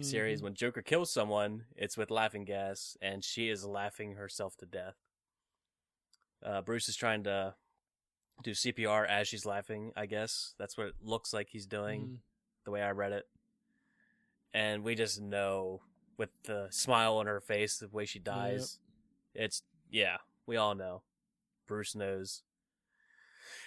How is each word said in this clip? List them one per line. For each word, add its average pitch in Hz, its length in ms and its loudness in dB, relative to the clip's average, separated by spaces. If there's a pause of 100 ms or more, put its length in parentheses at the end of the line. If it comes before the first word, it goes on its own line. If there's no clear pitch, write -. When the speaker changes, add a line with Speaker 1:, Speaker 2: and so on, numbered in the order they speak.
Speaker 1:
series, 110 380 2
Speaker 2:
Mm-hmm. 101 60 -4
Speaker 1:
when 101 100 -4
Joker 120 260 0
kills 170 320 4
someone, 104 520 2 (100)
it's 101 200 -4
with 107 140 -2
laughing 110 340 2
gas, 98 600 -4
and 98 200 -2
she 113 260 0
is 101 140 -2
laughing 101 520 -4
herself 98 420 -6
to 92 80 -16
death. 90 300 -8 (1500)
Uh, 101 200 -2
Bruce 113 260 -2
is 110 60 -2
trying 110 300 2
to 98 280 0 (880)
do 107 120 -4
C 123 160 2
P 113 160 0
R 107 180 6
as 101 220 4
she's 107 180 -4
laughing, 104 500 -4
I - 120 -4
guess. - 500 -2
That's - 180 -8
what 107 120 -2
it - 160 -10
looks 110 300 -2
like 104 180 -2
he's 101 160 -10
doing, 104 340 -2
Speaker 2:
Mm. 127 160 -8 (480)
Speaker 1:
the 104 60 -6
way 101 100 0
I 101 100 4
read 101 200 0
it. 101 140 -2 (1300)
And 107 280 2
we 113 120 0
just 107 260 0
know, 98 600 0 (340)
with 110 120 -2 (160)
the 101 260 -4
smile 113 460 6
on 107 100 2
her 104 140 2
face, 104 360 2
the 107 120 -10
way 104 160 -2
she 101 120 -6
Speaker 2:
Yep. 90 80 -12
Speaker 1:
dies, 101 540 -2 (560)
it's, 107 260 -2 (300)
yeah, 95 260 4 (300)
we 117 100 0
all 107 160 6
know. 92 300 -6 (640)
Bruce 107 280 -2
knows. 98 480 -2 (1200)